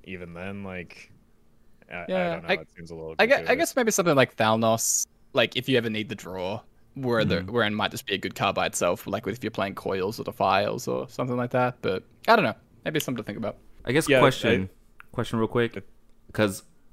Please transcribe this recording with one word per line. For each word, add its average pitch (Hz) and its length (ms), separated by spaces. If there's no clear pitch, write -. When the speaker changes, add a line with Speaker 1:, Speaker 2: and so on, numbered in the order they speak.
Speaker 1:
even 87 280
then, 98 300
like, 92 480
I, 175 160
Speaker 2:
Yeah, 185 80
Speaker 1:
I 175 180
don't 165 100
know. 175 60
Speaker 2:
I, 185 40
Speaker 1:
It - 220
seems 85 160
a 82 40
little 80 240
Speaker 2:
I 208 60
gue-, 131 80
I - 60
Speaker 1:
gratuitous. 247 180
Speaker 2:
guess 330 180
maybe 226 160
something 175 240
like 127 220
Thalnos, 113 680
like, 117 240
if 123 120
you 127 80
ever 117 120
need 107 200
the 110 60
draw, 92 460
where 120 300
the, 98 120
Speaker 3:
Mm-hmm. 92 140
Speaker 2:
where 117 140
it 104 60
might 107 200
just - 140
be 98 80
a 95 40
good 95 180
card 98 200
by 90 120
itself, - 400
like - 200
if 104 160
you're 107 80
playing 98 240
Coils 95 440
or - 40
Defiles 104 640
or 131 220
something 127 260
like 123 160
that. 123 300
But - 220
I 226 80
don't 190 100
know. 107 80
Maybe 156 140
something 131 180
to 107 80
think 107 140
about. 107 180
Speaker 3:
I - 80
guess 151 160
Speaker 1:
Yeah, 135 120
Speaker 3:
question, 117 500
Speaker 1:
I - 100
Speaker 3:
question 117 280
real 110 80
quick, 117 280
Speaker 1:
It 95 100
Speaker 3:
'cause 104 280